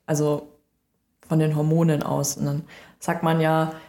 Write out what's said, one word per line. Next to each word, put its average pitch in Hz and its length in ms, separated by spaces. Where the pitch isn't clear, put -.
also 147 420
von 160 100
den 156 180
Hormonen 156 460
aus. 139 340
Und 143 100
dann 143 160
sagt 170 240
man 165 180
ja, 160 320